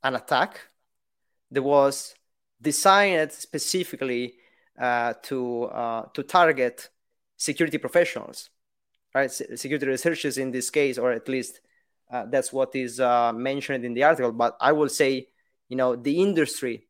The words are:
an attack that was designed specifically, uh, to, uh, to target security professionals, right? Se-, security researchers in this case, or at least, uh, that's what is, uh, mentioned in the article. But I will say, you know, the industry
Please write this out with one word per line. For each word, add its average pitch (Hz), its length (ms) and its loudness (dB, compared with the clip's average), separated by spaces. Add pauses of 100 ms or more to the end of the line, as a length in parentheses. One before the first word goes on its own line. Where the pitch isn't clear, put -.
an 135 120 -2
attack 135 460 -2 (880)
that 139 120 0
was 139 520 2 (460)
designed 185 720 4
specifically, 135 1000 -6 (440)
uh, 120 340 0 (100)
to, 123 420 -4
uh, 117 500 -6
to 143 80 -6
target 139 640 2 (480)
security 151 420 -2
professionals, - 720 -2 (640)
right? 135 160 2
Se-, - 260 -10
security 139 300 -4
researchers 135 520 -2
in 131 140 -4
this 123 180 -4
case, 139 280 0
or 123 140 0
at 113 160 -6
least, 131 320 -6 (500)
uh, 123 160 -6
that's 127 260 -2
what 131 240 -2
is, 123 240 -6
uh, 120 320 4
mentioned 135 520 -4
in 120 100 -6
the 127 100 2
article. 131 280 4
But 117 280 0
I 131 120 6
will 151 160 4
say, 131 400 0 (400)
you 127 80 -8
know, 127 200 2
the 143 260 0
industry 143 680 0